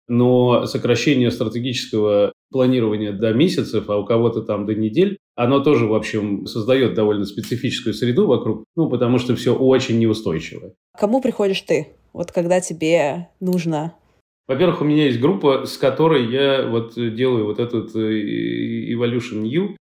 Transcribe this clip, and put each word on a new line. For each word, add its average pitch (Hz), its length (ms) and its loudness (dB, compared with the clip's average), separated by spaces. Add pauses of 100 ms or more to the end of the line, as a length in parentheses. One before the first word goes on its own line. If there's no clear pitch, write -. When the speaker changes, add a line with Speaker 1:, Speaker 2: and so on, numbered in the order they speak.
Speaker 1:
Но 123 580 2
сокращение 120 640 0
стратегического 110 1000 -2 (180)
планирования 113 640 0
до 110 200 0
месяцев, 113 560 0
а 104 80 0
у 101 80 -2
кого-то 117 380 0
там 104 240 -4
до 107 80 -2
недель, 127 440 0 (180)
оно 127 240 2
тоже, 139 260 4
в 107 80 0
общем, 104 520 -2
создает 117 480 0
довольно 104 320 0
специфическую 113 680 -6
среду 127 320 0
вокруг, 113 380 0 (100)
ну, 160 160 -2
потому 123 280 2
что 120 180 0
все 123 180 0
очень 123 460 2
неустойчиво. 95 720 -2 (240)
Speaker 2:
К - 40 -18
кому 220 200 2
приходишь 202 400 0
ты, 151 280 -2 (240)
вот 170 200 -10
когда 180 280 0
тебе 165 680 0 (100)
нужно? 170 560 -2 (540)
Speaker 1:
Во-первых, 165 320 2
у 143 40 0
меня 151 200 4
есть 120 160 2
группа, 143 440 2
с - 140 -10
которой 135 480 2
я 135 400 2
вот 113 300 -4
делаю 117 480 0
вот 104 160 -2
этот, 117 340 -4
э, 113 960 -2
Evolution 120 500 -2
New. 160 340 -2 (100)